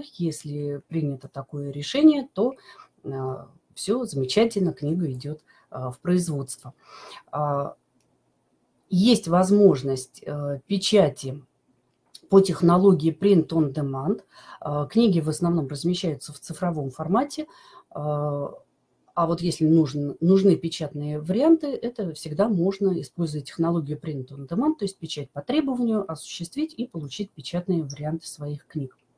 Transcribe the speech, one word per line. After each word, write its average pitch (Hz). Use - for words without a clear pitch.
Если 147
принято 147
такое 143
решение, 269
то, 247
а, 135
всё 240
замечательно, 185
книга 156
идёт, 143
а, 127
в 123
производство. 165
А, 143
есть 196
возможность, 175
э, 143
печати 151
по 196
технологии 175
print 196
on 156
demand. 139
А, 147
книги 208
в 151
основном 165
размещаются 156
в -
цифровом 156
формате. 240
А, 147
а 170
вот 165
если 165
нужен, 147
нужны 190
печатные 151
варианты, 285
это 226
всегда 160
можно, 190
используя 151
технологию 165
print 139
on 139
demand, 285
то 208
есть 190
печать 151
по 143
требованию, 247
осуществить 175
и 254
получить 156
печатные 175
варианты 147
своих 147
книг. 139